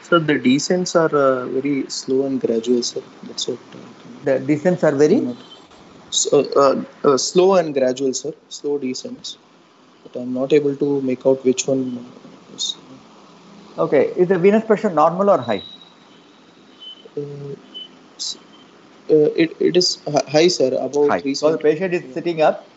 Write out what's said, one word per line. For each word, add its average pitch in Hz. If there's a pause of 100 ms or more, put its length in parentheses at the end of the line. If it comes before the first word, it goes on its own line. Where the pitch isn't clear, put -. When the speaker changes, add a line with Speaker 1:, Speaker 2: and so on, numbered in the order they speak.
Speaker 1:
sir, 175
the 147
descents 151
are, 160
uh, 131
very 135 (120)
slow 135
and 131
gradual, 117
sir. - (260)
That's -
what, 123 (160)
uh, 127 (460)
Speaker 2:
The 135
descents 156
are 147 (120)
very? 196
Speaker 1:
not, 123 (760)
so, - (240)
uh, 135 (240)
uh, 135
slow 180
and 165
gradual, 131
sir. 147 (160)
Slow 143
descents. 127 (640)
But -
I'm 123
not 135
able 143
to 143
make 127
out 135
which 127
one 135 (720)
is. - (1040)
Speaker 2:
Okay, 151
is 180
the 190
venous 202
pressure 208
normal 170
or 170
high? 113 (1500)
Speaker 1:
Uh, 143 (960)
s-, - (720)
uh, 160 (300)
it, 160
it 160
is - (140)
hi-, 147
high, 156
sir, 135 (100)
above 143
Speaker 2:
High. 101
So -
the -
Speaker 1:
three 139
seventy. 156
Speaker 2:
patient 160
is 131
sitting 165
up 151 (100)